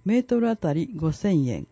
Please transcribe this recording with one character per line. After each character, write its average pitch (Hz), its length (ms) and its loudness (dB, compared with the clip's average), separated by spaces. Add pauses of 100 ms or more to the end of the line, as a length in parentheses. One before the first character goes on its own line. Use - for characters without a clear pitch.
メ 226 160 2
ー - 20 -4
ト 247 180 0
ル 233 80 2
あ 226 80 -2
た 156 160 -2
り 165 220 -2
五 160 180 -2
千 156 340 2
円 92 260 -6